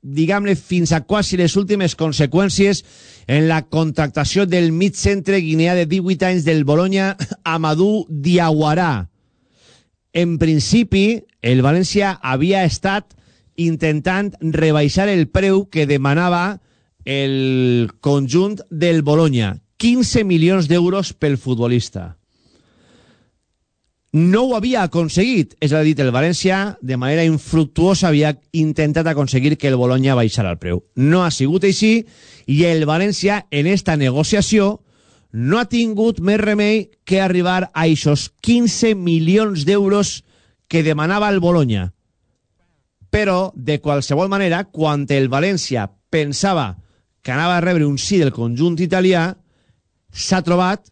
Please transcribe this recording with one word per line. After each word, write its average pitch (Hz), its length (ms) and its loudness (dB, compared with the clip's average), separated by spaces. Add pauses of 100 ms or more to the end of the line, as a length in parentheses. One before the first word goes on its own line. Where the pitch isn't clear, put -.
diguem-ne, 180 520 -2
fins 175 380 -2
a 165 80 0
quasi 190 380 -2
les 175 180 0
últimes 196 400 -2
conseqüències 165 880 0 (420)
en 151 220 2
la 160 140 0 (100)
contractació 156 720 -2
del 175 280 0
mig 180 240 0
centre 196 440 0
guineà 160 340 0
de 175 140 0
divuit 180 340 -2
anys 185 220 0
del 156 200 2
Bologna, 190 520 0 (260)
Amadou 165 640 -2
Diawara. 156 1000 0 (1040)
En 170 240 -2
principi, 196 880 0 (160)
el 127 240 2
València 185 560 0
havia 170 480 0
estat 196 480 -4 (400)
intentant 165 840 -2
rebaixar 156 680 0
el 180 200 2
preu 190 440 0
que 156 140 0
demanava 175 760 0 (440)
el 131 880 0 (100)
conjunt 147 680 0
del 165 320 0
Bologna, 139 560 2 (200)
quinze 240 480 0
milions 175 440 2
d'euros 175 460 0
pel 143 240 -2
futbolista. 117 760 -4 (2000)
No 180 320 4
ho 254 120 0
havia 233 260 0
aconseguit. 170 800 0
És 143 120 0
a 156 100 2
dir, 156 180 2
el 131 120 2
València, 185 680 -2
de 127 160 -6
manera 143 280 0
infructuosa, 160 840 0
havia 151 300 2 (140)
intentat 156 540 0
aconseguir 143 520 0
que 147 100 -2
el 131 80 2
Bologna 127 380 2
baixara 113 360 0
el 85 80 -6
preu. 87 240 -6 (120)
No 160 300 2
ha - 60 -2
sigut 160 340 -2
així, 220 420 2 (400)
i 147 180 2
el 160 220 2
València, 190 640 -2
en 143 160 0
esta 185 300 0
negociació, 196 840 0 (520)
no 131 280 0
ha 247 80 -2
tingut 226 520 0
més 202 200 2
remei 208 460 0 (180)
que 190 160 0
arribar 185 540 0
a 160 120 2
eixos 147 440 0 (100)
quinze 233 540 2
milions 175 720 0
d'euros 202 560 0 (460)
que 165 140 0
demanava 160 460 0
el 196 120 0
Bologna. 131 500 0 (1200)
Però, 190 440 0
de 143 260 -4
qualsevol 147 480 -2
manera, 190 360 0
quan 147 440 -2
el 139 200 2
València 135 580 -2 (240)
pensava 147 680 -2 (460)
que 127 100 -6
anava 170 260 0
a - 20 0
rebre 170 260 2
un 139 120 -2
sí 196 220 0
del 143 120 2
conjunt 127 480 -2
italià, 185 540 0 (800)
s'ha - 320 -2
trobat 180 480 -2